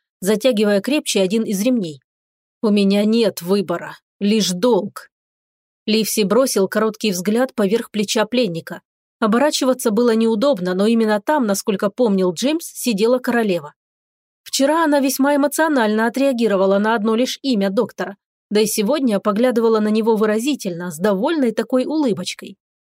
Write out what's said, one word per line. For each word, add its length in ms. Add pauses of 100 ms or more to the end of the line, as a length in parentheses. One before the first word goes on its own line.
(200)
затягивая 640
крепче 400
один 220
из 180
ремней. 400 (600)
«У 80
меня 360
нет 360
выбора, 580 (200)
лишь 300
долг». 580 (800)
Ливси 380
бросил 440
короткий 440
взгляд 440
поверх 340
плеча 360
пленника. 560 (400)
Оборачиваться 720
было 220
неудобно, 600
но 140
именно 340
там, 260
насколько 420
помнил 440
Джеймс, 320
сидела 540
королева. 540 (680)
Вчера 400
она 160
весьма 380
эмоционально 680
отреагировала 720
на 160
одно 200
лишь 260
имя 280
доктора, 480 (340)
да 80
и 60
сегодня 560
поглядывала 580
на 80
него 300
выразительно, 720
с 80
довольной 540
такой 320
улыбочкой. 720 (420)